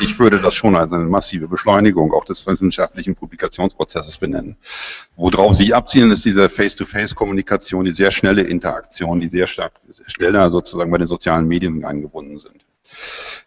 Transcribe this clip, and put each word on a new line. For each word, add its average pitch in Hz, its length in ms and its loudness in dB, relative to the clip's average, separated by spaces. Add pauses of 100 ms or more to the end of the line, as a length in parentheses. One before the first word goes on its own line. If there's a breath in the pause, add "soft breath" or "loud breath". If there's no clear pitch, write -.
Ich 104 180 -4
würde 104 200 6
das 92 140 2
schon 101 240 2
als 82 160 0
eine 85 120 0
massive 87 440 -2
Beschleunigung 92 640 2
auch 78 100 2
des - 240 -8
wissenschaftlichen 92 680 -2
Publikationsprozesses 82 1040 -6
benennen. - 380 -6 (640 loud breath)
Worauf 95 380 4
Sie 101 180 4
abzielen, 123 380 4
ist 98 120 0
diese 98 240 4
Face-to-Face-Kommunikation, 98 1400 -4
die 92 100 -2
sehr 98 180 4
schnelle 98 320 2
Interaktion, 85 760 -4
die 85 80 -4
sehr 90 200 0
stark, - 260 -8 (340)
schneller 92 420 2
sozusagen 87 420 -2
bei 87 60 2
den 85 100 0
sozialen 82 400 0
Medien 82 420 -2
eingebunden 73 500 -12
sind. - 260 -20 (800 loud breath)